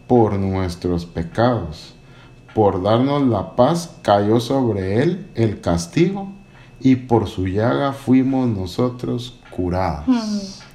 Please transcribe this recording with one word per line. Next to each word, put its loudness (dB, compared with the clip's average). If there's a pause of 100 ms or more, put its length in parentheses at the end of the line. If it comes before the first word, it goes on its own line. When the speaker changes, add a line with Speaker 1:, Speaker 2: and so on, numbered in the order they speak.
Speaker 1:
por 4
nuestros -2
pecados. -4 (640)
Por 2
darnos 2
la -2
paz 0
cayó 4
sobre 0
él -2
el -2
castigo, -2 (480)
y 4
por 2
su -6
llaga -2
fuimos 2
nosotros -4 (120)
curados". -2
Speaker 2:
Hmm, -2 (360)